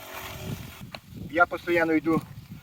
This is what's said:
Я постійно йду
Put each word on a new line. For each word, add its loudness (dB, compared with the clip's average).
Я 6
постійно 4
йду 4